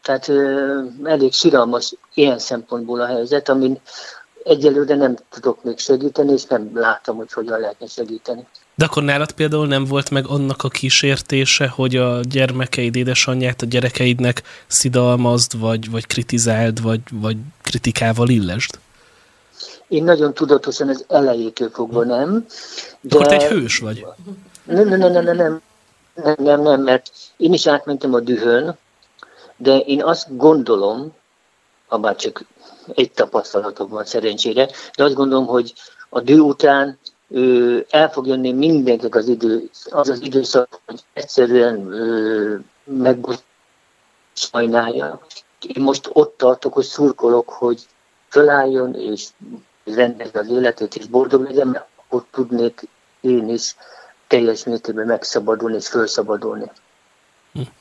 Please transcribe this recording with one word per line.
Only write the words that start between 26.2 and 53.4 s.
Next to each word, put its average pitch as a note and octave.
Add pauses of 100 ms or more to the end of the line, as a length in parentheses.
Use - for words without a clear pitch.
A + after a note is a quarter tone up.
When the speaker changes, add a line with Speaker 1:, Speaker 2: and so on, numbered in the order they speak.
Speaker 1:
nem, D3
nem, C#3+
mert C3 (260)
én E3
is E3
átmentem C#3+
a A#2+
dühön, A#2+ (800)
de C3+
én C#3
azt D#3+
gondolom, B2 (720)
habár G#2+
csak - (500)
egy B2
tapasztalatom G#2
van G#2+
szerencsére, A2+ (280)
de C#3
azt C#3+
gondolom, C3+
hogy A#2+ (360)
a B2
düh D3+
után, C#3 (300)
ö, B2 (100)
el D#3
fog C3
jönni C3
mindenkinek B2+
az A2
idő, A2+ (200)
az C#3
az B2
időszak, C3
hogy - (140)
egyszerűen, A#2+
ö, A2 (280)
megbocs-, B2+ (880)
sajnálja. A#2 (420)
Én -
most C#3
ott D3+
tartok, B2+
hogy C3
szurkolok, B2
hogy A#2+ (480)
fölálljon C3+
és G#2 (560)
rendezze A2+
az G#2+
életét, A#2+
és G#2
boldog B2+
legyen, C3+
mert -
akkor -
tudnék A#2+ (340)
én B2